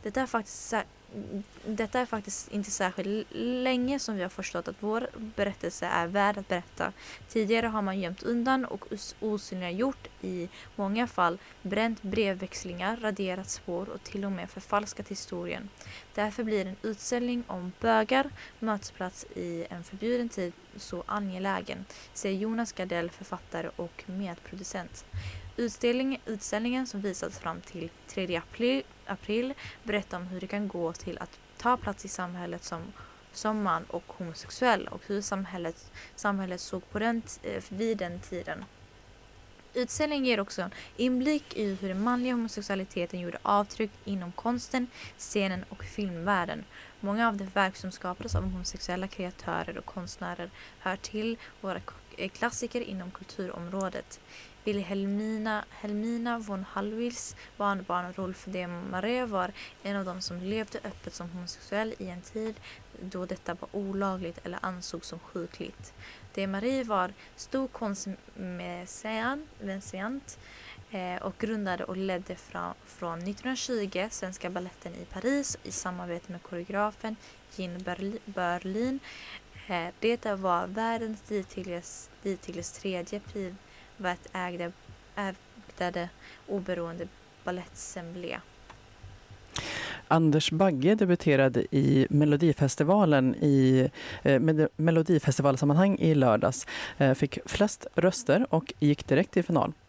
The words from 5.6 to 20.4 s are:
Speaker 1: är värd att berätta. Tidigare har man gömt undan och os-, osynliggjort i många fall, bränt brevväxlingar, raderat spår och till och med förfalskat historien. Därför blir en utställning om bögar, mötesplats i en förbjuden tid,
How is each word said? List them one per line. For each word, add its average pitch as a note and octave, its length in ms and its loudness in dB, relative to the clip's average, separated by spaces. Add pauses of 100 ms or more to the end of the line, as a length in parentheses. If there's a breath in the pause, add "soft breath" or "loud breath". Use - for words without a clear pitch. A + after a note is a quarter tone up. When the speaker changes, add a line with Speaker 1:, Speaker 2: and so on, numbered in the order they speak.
Speaker 1:
är E3+ 220 2
värd G3+ 300 4
att G3 100 -8
berätta. - 440 -2 (380 loud breath)
Tidigare A3+ 380 2
har A3 140 0
man G3 180 0
gömt F3+ 240 -4
undan A#3+ 420 4
och - 260 -6
os-, - 280 -6
osynliggjort G3+ 880 -2 (140)
i F3+ 280 -4 (260 loud breath)
många G#3 320 0
fall, F3 300 4 (240 loud breath)
bränt G#3+ 400 0
brevväxlingar, F#3+ 1000 -2
raderat F#3+ 480 -2
spår F3+ 400 -4
och - 140 -10
till G3 220 -6
och G3 60 -2
med F3+ 180 -6
förfalskat G3+ 580 -2
historien. F#3 640 -6 (460 loud breath)
Därför G#3+ 280 -2
blir G#3+ 220 0
en F#3+ 160 -8
utställning A#3+ 680 -2
om F#3 320 -6
bögar, A#3 500 4 (300 loud breath)
mötesplats G3+ 680 -4 (100)
i E3+ 340 -4
en F3 140 -8
förbjuden A#3 460 -2
tid, F3 240 -4 (220)